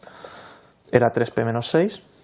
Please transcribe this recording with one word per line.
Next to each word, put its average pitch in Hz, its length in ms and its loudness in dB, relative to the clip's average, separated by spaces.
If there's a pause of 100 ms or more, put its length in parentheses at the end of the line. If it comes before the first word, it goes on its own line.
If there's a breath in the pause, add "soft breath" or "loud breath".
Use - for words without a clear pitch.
(920 loud breath)
Era 120 180 4
tres 117 200 -2
P - 140 -2
menos 117 220 -2
seis, 175 360 0 (220 soft breath)